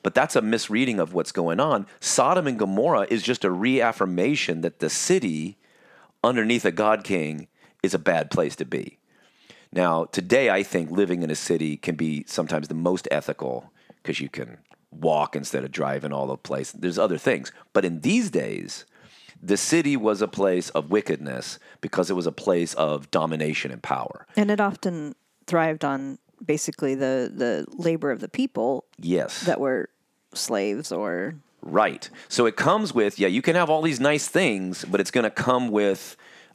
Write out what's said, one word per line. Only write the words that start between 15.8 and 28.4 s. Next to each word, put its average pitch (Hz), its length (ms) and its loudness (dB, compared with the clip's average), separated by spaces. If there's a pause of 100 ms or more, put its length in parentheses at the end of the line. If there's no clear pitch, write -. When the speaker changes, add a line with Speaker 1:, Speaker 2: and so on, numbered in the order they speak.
Speaker 1:
all 69 160 -4
the 67 100 -4
place. 67 340 -6
There's 87 280 -4
other 95 180 2
things. 76 340 -2 (220)
But 98 120 4
in 85 160 -2
these 214 280 2
days, 50 560 -4 (560)
the 98 160 2
city 147 400 2
was 107 240 2
a 107 60 2
place 92 420 2
of 76 220 -2
wickedness 73 680 -2 (240)
because - 300 -2
it - 20 2
was 87 140 0
a 82 40 -2
place 87 440 0
of 76 360 -2
domination 78 600 -2
and 60 100 -14
power. - 540 -6
Speaker 2:
And 208 160 2
it 208 80 0
often 175 560 -2 (320)
thrived 160 360 2
on 135 360 -4 (260)
basically 151 500 -2
the, 131 380 0
the 101 320 -2 (100)
labor 165 360 0
of 110 80 -4
the 92 100 -8
people 131 560 -2 (120)